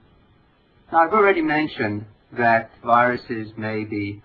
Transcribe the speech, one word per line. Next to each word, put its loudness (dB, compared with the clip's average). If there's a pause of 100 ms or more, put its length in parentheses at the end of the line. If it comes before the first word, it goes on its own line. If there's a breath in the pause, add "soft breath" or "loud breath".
(920)
Now, 4
I've 4
already 4
mentioned -4 (280)
that 0 (120)
viruses 0
may -6
be -8